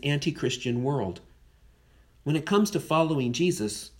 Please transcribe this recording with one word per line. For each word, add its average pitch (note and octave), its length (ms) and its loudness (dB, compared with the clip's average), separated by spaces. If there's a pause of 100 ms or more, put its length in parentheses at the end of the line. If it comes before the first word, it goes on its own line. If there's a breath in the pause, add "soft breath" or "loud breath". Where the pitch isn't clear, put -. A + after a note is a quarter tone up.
anti-Christian C3 800 -2
world. B2 380 -2 (1000 soft breath)
When D3 120 0
it D3+ 100 -4
comes G3+ 260 4
to D3 100 0
following D#3 500 2
Jesus, C3+ 680 -2